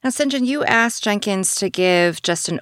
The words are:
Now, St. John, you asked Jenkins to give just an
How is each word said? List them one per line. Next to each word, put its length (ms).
Now, 80
St. 220
John, 120
you 200
asked 400
Jenkins 520
to 140
give 520
just 260
an 140